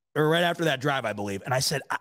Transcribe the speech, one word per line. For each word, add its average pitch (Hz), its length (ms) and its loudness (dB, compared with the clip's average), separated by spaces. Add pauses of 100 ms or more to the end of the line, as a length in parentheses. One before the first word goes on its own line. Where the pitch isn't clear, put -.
(160)
or 156 120 4
right 170 140 4
after 170 220 0
that 139 160 2
drive, 135 240 0
I 107 80 -2
believe, 101 320 -4
and 123 100 0
I 131 60 2
said, 135 200 -2 (100)
"I, - 100 -4